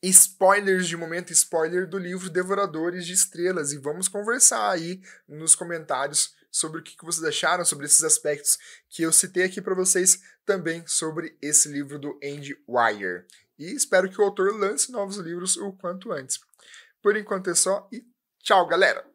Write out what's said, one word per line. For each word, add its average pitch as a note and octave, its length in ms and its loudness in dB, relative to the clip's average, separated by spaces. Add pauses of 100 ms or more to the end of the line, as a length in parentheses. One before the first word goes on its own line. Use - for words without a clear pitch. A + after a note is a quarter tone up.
spoilers F#3+ 840 6
de E3 100 -6
momento, E3+ 340 -8
spoiler E3+ 560 0
do E3+ 100 -8
livro F3+ 320 -8
Devoradores F3+ 760 -2
de F3 80 -10
Estrelas. F3 600 -2
E D3 40 -10
vamos D3+ 300 -6
conversar G#3+ 640 2
aí F3+ 300 -4 (260)
nos D#3 280 2
comentários D#3 800 -4 (160)
sobre D#3+ 300 -6
o D#3+ 40 -20
que, - 140 -20
que - 80 -20
vocês D#3+ 180 -4
acharam, E3 400 0
sobre C#3+ 220 -2
esses D3 180 6
aspectos D3+ 540 0 (320)
que - 140 -4
eu E3 80 0
citei F#3 320 2
aqui F#3 180 -2
pra F#3+ 140 -4
vocês, F#3 460 2 (240)
também E3+ 420 -4
sobre D#3+ 540 -6
esse D3 280 2
livro C#3+ 300 -8
do C#3+ 240 -10
Andy C#3+ 340 -10 (100)
Weir. G#2 580 0 (320)
E E3+ 160 -12
espero F#3+ 360 2
que F#3 100 -16
o G#3+ 40 6
autor G3 300 0
lance G#3 380 -2
novos G3+ 260 -6
livros F3 380 -4
o G3+ 180 -8
quanto F#3+ 380 -10
antes. C3+ 280 -8 (600)
Por G3+ 140 4
enquanto G3+ 340 -4
é E3+ 60 0
só G3 360 0
e A3+ 120 -14 (360)
tchau, F#3 280 4
galera! E3+ 480 2